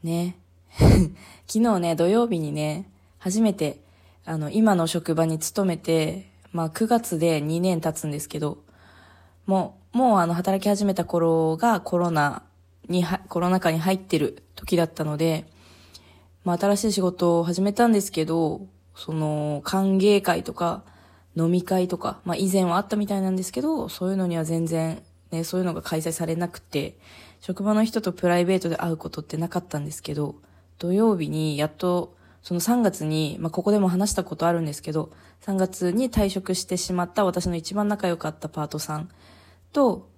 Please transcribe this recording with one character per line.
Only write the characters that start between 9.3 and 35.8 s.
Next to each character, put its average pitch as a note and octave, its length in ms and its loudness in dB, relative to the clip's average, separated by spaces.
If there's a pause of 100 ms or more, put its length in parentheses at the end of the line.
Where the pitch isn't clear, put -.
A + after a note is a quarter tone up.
も F#3+ 340 0 (140)
う、 A#3 60 0
も B3 160 6
う、 - 20 6
あ E3+ 80 4
の、 E3+ 80 -2
働 F#3+ 260 0
き F#3+ 80 -2
始 G#3 160 2
め G3 120 2
た E3+ 100 -2
頃 E3 520 2
が A3+ 220 2
コ F3 200 -2
ロ F3 100 0
ナ D3 320 0 (460)
に F3 160 2
は、 E3+ 160 -2 (100)
コ F3 100 -4
ロ F3+ 120 2
ナ F#3 80 4
禍 F3 120 2
に E3 60 0
入 F3+ 180 2
っ F#3+ 40 -6
て - 180 -2
る - 240 -2 (140)
時 - 200 -4
だ E3+ 100 4
っ - 20 -8
た E3 160 -8
の D3+ 120 -4
で、 D#3+ 300 0 (1000)
ま F3 100 0
あ、 E3+ 40 -2
新 G3+ 200 2
し G3+ 80 -4
い G#3 80 0
仕 F#3+ 80 -2
事 F3 380 2
を E3+ 40 0
始 F3 180 -2
め G3+ 100 2
た A#3+ 160 4
ん A#3 40 6
で G3+ 100 4
す G3+ 100 -6
け D#3+ 140 -2
ど、 E3 400 -2 (300)
そ - 180 -8
の、 D3+ 500 -2
歓 F#3+ 360 2
迎 G3+ 220 6
会 F3 220 0
と - 120 -10
か、 E3+ 280 -4 (520)
飲 E3 160 2
み F3+ 100 2
会 F3+ 260 0
と F3+ 120 -4
か、 - 260 -8
ま F3 80 -2
あ、 - 20 -2
以 F#3+ 160 0
前 F#3+ 140 4
は F3 120 2
あ - 20 2
っ G3+ 80 -6
た A3 100 -4
み G#3 80 0
た G3+ 100 -2
い G3 60 0
な F#3+ 80 0
ん F#3 60 0
で F#3 80 -2
す - 80 -10
け B3 100 -6
ど、 D4+ 260 -2
そ F3+ 200 -6
う F#3+ 40 0
い G3 40 -2
う - 20 -2
の F#3 80 0
に E3+ 100 -2
は E3 80 -2
全 E3 220 0
然、 D#3+ 380 -2 (260)
ね、 E3 140 -4
そ F#3 140 -4
う - 20 0
い F#3 40 0
う - 40 0
の E3 80 -4
が E3 80 -10
開 D#3+ 180 -4
催 E3 100 -4
さ E3 140 -4
れ E3 100 -2
な F3 140 -2
く - 100 -16
て、 - 380 -6 (440)
職 F#3+ 220 -6
場 G#3+ 120 2
の G#3+ 80 4
人 A3 180 -2
と F#3 100 -2
プ F3+ 160 -2
ラ F3 120 4
イ F3 60 2
ベ F#3+ 100 2
ー F#3 40 2
ト F3+ 100 -2
で E3 80 -2
会 E3+ 160 -2
う D#3 40 -4
こ D#3+ 140 -12
と E3 100 -10
っ - 20 -12
て - 140 -8
な E3 120 -2
か F3 100 -2
っ F3 40 -8
た - 140 -8
ん C#3+ 80 -6
で D3+ 60 -10
す - 100 -14
け D3 140 -8
ど、 D3 200 -4 (440)
土 F3 140 -2
曜 G#3+ 220 4
日 D3+ 140 -4
に D#3 280 -2
や D3+ 100 0
っ D3+ 80 -6
と、 F3+ 420 -2 (240)
そ - 120 -6
の F3 80 -2
三 A#3+ 200 2
月 F#3+ 240 0
に、 D#3 340 -2
ま D#3+ 100 -4
あ、 - 20 -8
こ F3 120 -6
こ G3+ 80 2
で G#3 80 4
も F#3 100 4
話 F#3 220 0
し - 20 -4
た F3+ 100 -2
こ D#3+ 120 -10
と E3+ 120 0
あ E3+ 40 4
る E3+ 100 0
ん D#3+ 40 -2
で D3 80 -6
す - 80 -12
け D#3 120 -8
ど、 D#3 180 -4 (300)
三 G3 140 -4
月 F#3 360 0